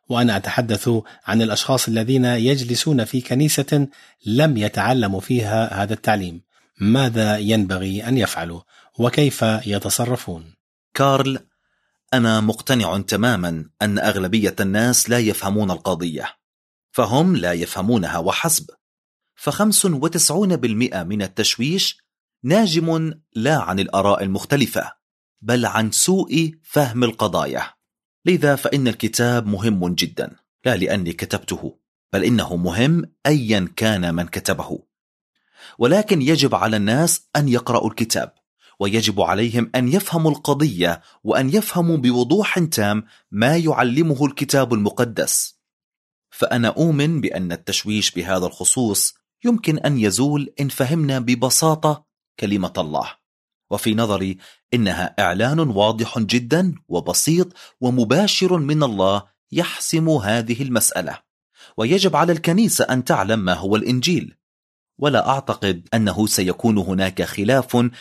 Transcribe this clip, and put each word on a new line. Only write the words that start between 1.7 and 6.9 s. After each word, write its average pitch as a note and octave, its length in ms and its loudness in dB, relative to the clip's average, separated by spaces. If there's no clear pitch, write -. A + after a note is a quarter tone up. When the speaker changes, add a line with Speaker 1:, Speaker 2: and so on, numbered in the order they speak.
Speaker 1:
الذين A#2 360 0
يجلسون B2 800 0
في B2+ 160 -4
كنيسة C#3+ 680 0
لم C3 300 2
يتعلموا G#2 640 0
فيها A2 600 -2
هذا G#2 120 -4
التعليم، F#2 460 -4
ماذا A2 580 2